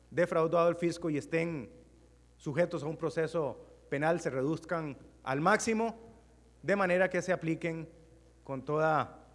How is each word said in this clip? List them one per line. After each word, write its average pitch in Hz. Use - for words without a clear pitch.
defraudado 170
al 170
fisco 170
y 151
estén 165
sujetos 160
a 147
un 160
proceso 160
penal 143
se 156
reduzcan 147
al 135
máximo, 220
de 170
manera 185
que 185
se 185
apliquen 165
con 135
toda 151